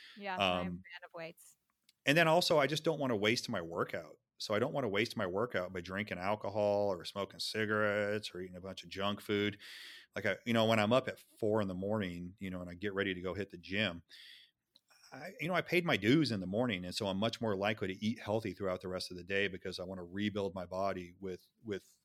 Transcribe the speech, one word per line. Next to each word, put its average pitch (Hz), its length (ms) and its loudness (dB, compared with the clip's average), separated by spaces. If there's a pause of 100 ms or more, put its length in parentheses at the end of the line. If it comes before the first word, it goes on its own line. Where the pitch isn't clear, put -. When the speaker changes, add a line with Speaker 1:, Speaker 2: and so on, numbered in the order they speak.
(180)
Speaker 1:
Yeah, 196 200 -6
I 101 80 2
am 90 100 4
a 90 60 0
Speaker 2:
Um, 90 40 -2
Speaker 1:
fan 90 380 -8
of 175 100 -18
weights. 165 440 -14 (480)
Speaker 2:
and 143 120 6
then 170 100 6
also, 165 300 6
I 143 80 6
just 147 180 -2
don't 160 160 0
wanna 131 160 2
waste 110 320 2
my 107 140 -2
workout. 85 560 -4 (220)
So - 160 -2
I 104 40 4
don't 123 140 2
wanna 131 160 0
waste 101 260 2
my 104 120 0
workout 92 440 0
by 92 100 -6
drinking 95 360 -4
alcohol 101 760 2
or 82 140 -4
smoking 95 340 -6
cigarettes 107 960 0
or 90 80 -8
eating 92 140 -10
a 90 60 -12
bunch 95 220 -10
of 87 60 -18
junk 101 320 -2
food. 104 380 2 (560)
Like, 101 100 -6
I, 98 200 2
you 117 80 2
know, 113 120 6
when 110 140 6
I'm 104 140 4
up 127 140 4
at - 120 -6 (200)
four 110 220 2
in 98 60 -2
the 95 80 -4
morning, 92 640 -4
you 95 100 -6
know, 90 120 -6
and 87 80 -10
I 87 40 -12
get 98 200 -6
ready 98 200 2
to 90 80 -4
go 90 140 -2
hit 98 160 -4
the 90 60 -16
gym, 87 440 -2 (1120)
I, 143 260 -12
you 147 80 -2
know, 185 60 -2
I 170 80 2
paid 170 240 0
my 151 100 4
dues 117 360 6
in 107 80 0
the 90 80 -4
morning. 98 380 0
And 92 100 -6
so 104 120 0
I'm 95 100 0
much 110 220 0
more 110 160 2
likely 98 340 0
to 95 160 -4
eat 117 140 0
healthy 107 340 -2
throughout 90 280 -2
the 95 60 -8
rest 90 240 -6
of 90 60 -10
the 87 60 -10
day 98 240 0
because 92 320 -6
I 90 40 -6
wanna 92 200 -8
rebuild 98 520 -2
my 92 100 -6
body 92 540 -4
with, 95 280 -8 (160)
with 101 200 -4 (220)